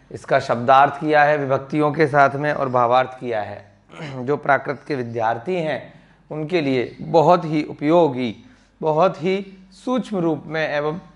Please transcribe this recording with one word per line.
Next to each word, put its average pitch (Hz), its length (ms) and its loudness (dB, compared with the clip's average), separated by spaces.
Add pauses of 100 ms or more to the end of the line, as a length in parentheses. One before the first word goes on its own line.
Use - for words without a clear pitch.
(100)
इसका - 280 -2
शब्दार्थ 131 600 4
किया 151 240 2
है, 151 140 4
विभक्तियों 143 540 0
के 151 160 2
साथ 139 280 4
में, 147 180 -2
और 139 160 -2
भावार्थ 123 500 2
किया 117 220 -6
है, 95 240 -12 (260)
<clears throat> 135 340 -10
जो 143 120 0
प्राकृत 143 500 0
के 151 80 -4
विद्यार्थी 117 600 -4
हैं 156 260 -4 (500)
उनके 156 300 -2
लिए 131 400 -2
बहुत 165 440 4
ही 156 180 -2
उपयोगी, 143 720 0 (460)
बहुत 156 420 0
ही 190 220 -2 (300)
सूक्ष्म 254 420 -4
रूप 165 280 -2
में 156 220 -4
एवं 147 320 -4 (160)